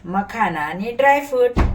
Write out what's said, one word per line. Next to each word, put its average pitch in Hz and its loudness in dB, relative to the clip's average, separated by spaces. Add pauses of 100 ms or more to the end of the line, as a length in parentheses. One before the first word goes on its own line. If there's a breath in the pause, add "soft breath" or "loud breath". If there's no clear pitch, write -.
मखाना 190 -4
आणि 180 -6
ड्रायफ्रूट. 269 2 (160)